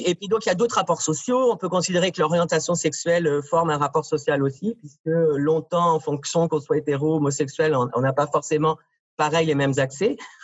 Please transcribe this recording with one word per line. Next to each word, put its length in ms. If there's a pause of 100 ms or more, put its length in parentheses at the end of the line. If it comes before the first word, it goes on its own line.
et 80
puis 120
donc, 180
il 40
y 20
a 40
d'autres 220
rapports 260
sociaux. 480
On 60
peut 120
considérer 420
que 80
l'orientation 540
sexuelle, 540
euh, 160
forme 260
un 80
rapport 280
social 380
aussi, 360
puisque 260
longtemps, 880
en 60
fonction 480
qu'on 120
soit 180
hétéro, 400
homosexuel, 580
on, 180
on 80
n'a 120
pas 120
forcément 520 (400)
pareil 280
les 100
mêmes 220
accès. 400 (260)